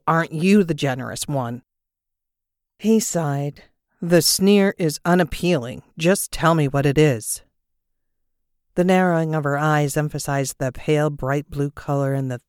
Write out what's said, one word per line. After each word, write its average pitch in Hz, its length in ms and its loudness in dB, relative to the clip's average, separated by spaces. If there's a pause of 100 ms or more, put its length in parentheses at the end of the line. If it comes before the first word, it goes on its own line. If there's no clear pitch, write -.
aren't 165 260 0
you 185 320 4
the 165 100 -2
generous 131 540 -6
one?" 120 340 -4 (1160)
He 220 200 2
sighed. 143 640 -4 (400)
"The 175 200 4
sneer 196 560 4
is 156 260 -2
unappealing. 170 800 0 (120)
Just 175 360 0
tell 160 240 2
me 147 100 2
what 139 200 0
it 143 120 2
is." 139 440 0 (1300)
The 180 100 0
narrowing 180 500 2
of 151 100 -2
her 143 120 -2
eyes 147 400 0
emphasized 143 640 -4
the 131 120 -4
pale, 151 380 0
bright 143 400 -4
blue 143 220 -6
color 139 420 -4
and 135 180 -4
the 120 180 -10